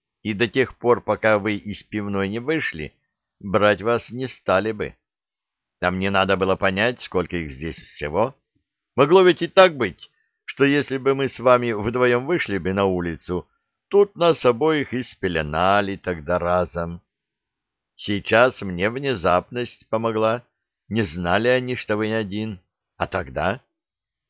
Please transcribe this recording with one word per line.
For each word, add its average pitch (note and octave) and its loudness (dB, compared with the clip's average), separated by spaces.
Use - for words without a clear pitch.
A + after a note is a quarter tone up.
И G#2+ -4
до A2 0
тех A#2+ -2
пор, A#2+ 2
пока G#2+ 2
вы G#2 -2
из G2 -10
пивной G2+ -4
не G#2+ -6
вышли, B2 -6
брать G2+ 2
вас A2+ -2
не B2 -8
стали G2+ -2
бы. E2+ -8
Там F2+ 2
не G2 0
надо G2 2
было F#2 2
понять, G2 0
сколько F2+ -4
их D#2 -6
здесь D2 -10
всего. F2+ -4
Могло D#3 6
ведь F3+ 4
и F3 -4
так F#3 6
быть, A2 -6
что - 0
если C#3 2
бы C3+ 2
мы C3+ -2
с - -14
вами A#2+ 4
вдвоем A#2+ 2
вышли C#3+ -2
бы F2+ -2
на G2 2
улицу, F2 -4
тут G3+ 2
нас E3+ 2
обоих C3+ 0
и B2 -4
спеленали F#2 0
тогда F2 -4
разом. F2 -2
Сейчас A2 0
мне F#2+ -2
внезапность A#2 -2
помогла. A2 -2
Не A2 0
знали F2+ 0
они, B2+ 0
что G#2+ -4
вы G#2+ -2
не A2 -2
один. G#2+ -4
А - -4
тогда? E2+ -4